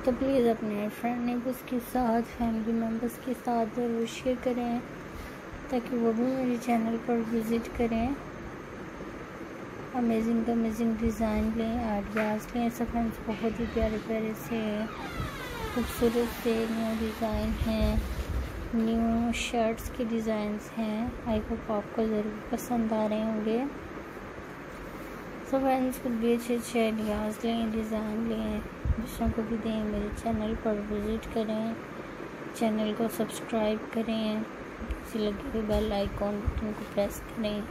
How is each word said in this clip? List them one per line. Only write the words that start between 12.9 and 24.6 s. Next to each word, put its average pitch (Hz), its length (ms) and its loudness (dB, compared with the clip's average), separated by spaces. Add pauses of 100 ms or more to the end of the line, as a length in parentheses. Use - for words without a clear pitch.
बहुत 220 340 0
ही 226 140 0
प्यारे 220 320 2
प्यारे 220 260 0 (120)
से 226 160 -2 (1120)
खूबसूरत 240 540 2 (160)
से 226 100 4 (160)
न्यू 226 300 0
डिज़ाइन 220 500 0 (140)
हैं, 220 360 4 (720)
न्यू 226 680 4
शर्ट्स 226 560 0
के 247 80 0 (100)
डिज़ाइंस 214 640 0
हैं। 226 360 0 (120)
I 220 160 2 (100)
hope 226 280 -2
आपको 220 280 0
ज़रूर 214 460 -2
पसंद 226 400 0
आ 214 140 2
रहे 214 180 2
होंगे। 220 340 2 (1900)